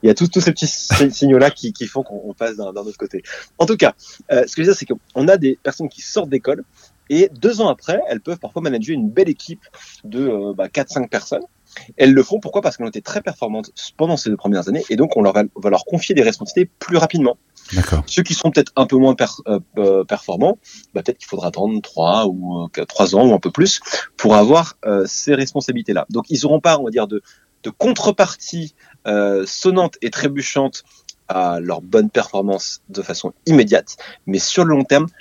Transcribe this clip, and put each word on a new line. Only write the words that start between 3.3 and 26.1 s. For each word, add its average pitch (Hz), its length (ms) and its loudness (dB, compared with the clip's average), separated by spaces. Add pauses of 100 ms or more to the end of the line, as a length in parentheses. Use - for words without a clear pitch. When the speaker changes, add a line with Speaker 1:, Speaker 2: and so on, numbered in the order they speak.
Speaker 1:
En 170 80 4
tout 220 100 0
cas, 135 160 4 (400)
euh, 127 140 4
ce - 100 -12
que 160 60 -4
je 170 60 4
veux 196 40 4
dire, - 60 2
c'est - 80 -12
qu'on 135 420 -2
a 196 80 8
des 135 260 0
personnes 143 280 -6
qui - 100 -20
sortent 170 300 -4
d'école 139 340 -2 (460)
et 175 180 4 (120)
deux 214 200 0
ans 214 80 4
après, 160 400 -2
elles 113 140 -6
peuvent 175 160 -8
parfois - 240 -10
manager 135 320 -4
une 123 160 -2
belle 190 180 2
équipe - 320 -8 (440)
de, 120 220 -4
euh, 101 300 -4
bah, 95 140 -4
quatre, 139 200 -6
cinq 135 200 -6
personnes. - 340 -6 (540)
Elles 135 160 6
le 131 80 6
font, 208 180 0
pourquoi ? 202 220 -4
Parce - 160 -4
qu'elles 117 80 -8
ont - 20 -6
été 107 140 -10
très - 180 -8
performantes 110 500 -8 (280)
pendant 160 180 0
ces - 140 -6
deux 104 80 0
premières 95 300 -2
années 131 200 -2
et 110 80 -2
donc 135 220 0
on 107 40 4
leur 98 120 4
va, 104 80 2 (140)
va 101 120 -2
leur - 160 2
confier 175 300 -2
des 139 80 4
responsabilités 175 560 0
plus - 180 -2
rapidement. 156 400 2 (380)
Speaker 2:
D'accord. 82 320 0
Speaker 1:
Ceux - 160 0
qui 170 100 -4
seront 165 180 0
peut-être - 260 2
un 131 100 2
peu 131 100 2
moins 131 180 6
per-, - 340 -4
euh, 104 100 0 (180)
euh, 98 280 2
performants, 104 520 -2 (380)
bah, 98 80 -6
peut-être - 160 -4
qu'il - 100 -20
faudra - 200 -6
attendre 110 340 -4
trois 90 440 0
ou, 90 360 -6
euh, 85 100 -8
qu-, - 140 -6
trois 95 280 0
ans 113 140 6
ou 113 60 6
un 90 60 2
peu 90 100 -4
plus 190 300 0 (360)
pour 107 200 4
avoir, 151 400 4 (100)
euh, 101 200 0
ces - 280 -2
responsabilités-là. 127 720 -4
Donc, 113 220 -6